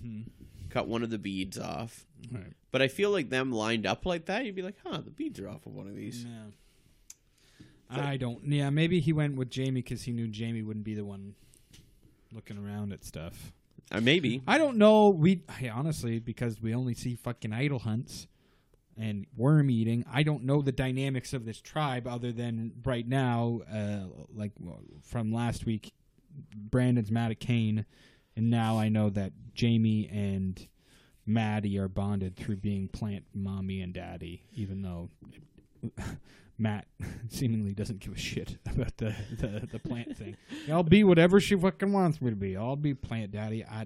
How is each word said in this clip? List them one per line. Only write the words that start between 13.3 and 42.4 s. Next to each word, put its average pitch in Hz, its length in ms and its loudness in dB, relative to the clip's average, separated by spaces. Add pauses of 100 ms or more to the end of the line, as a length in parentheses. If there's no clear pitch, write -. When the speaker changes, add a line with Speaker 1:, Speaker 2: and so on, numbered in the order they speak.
Speaker 2:
Uh, 104 120 0
maybe. 131 440 4
Speaker 1:
I 247 120 6
don't 285 180 2
know. 214 320 10
We, 180 320 6 (180)
hey, 123 120 -4
honestly, 117 480 -2
because 113 420 -4
we 113 140 -2
only 127 180 -2
see 120 220 -4
fucking 117 400 -6
idol 139 240 0
hunts 110 480 -4 (720)
and 107 260 -4 (100)
worm 139 360 6
eating, 117 420 2
I 139 100 2
don't 147 220 0
know 139 160 2
the 135 120 2
dynamics 131 600 -2
of 120 140 -6
this 110 160 -8
tribe 131 440 -2
other 123 240 -4
than 113 420 -4 (120)
right 120 240 0
now, 120 520 2 (120)
uh, 104 280 -2 (340)
like, 104 220 -6
w-, 80 200 -12 (240)
from 110 320 -4
last 117 320 -2
week, 110 300 -4 (600)
Brandon's 117 560 2
mad 113 200 0
at 110 100 -6
Kane, 110 460 0 (500)
and 113 140 2
now 113 280 4
I 110 120 2
know 107 180 4
that 98 240 -2 (220)
Jamie 110 580 4
and 98 560 -2 (560)
Maddie 107 540 0
are 98 100 0
bonded 98 480 -2
through 107 200 -4
being 98 320 -2
plant 101 440 -6
mommy 98 480 -4
and 90 140 -6
daddy, 90 480 -10 (100)
even 98 300 -6
though 90 260 -6 (760)
<laughs> - 200 -8 (560)
Matt 214 280 -2 (220)
<laughs> - 200 -10
seemingly 110 460 0
doesn't 101 260 -6
give 101 140 -10
a - 40 -8
shit - 400 -6 (100)
about - 280 -2
the, 107 180 -4 (240)
the, 104 320 -4
the 110 80 -10
plant 120 380 -8
thing. - 200 -12 (160)
Speaker 2:
<laughs> 302 200 -6
Speaker 1:
I'll 170 100 4
be 185 220 10
whatever 180 340 10
she 202 160 4
fucking 190 380 2
wants 180 280 4
me 123 100 2
to 107 60 0
be. 95 200 -2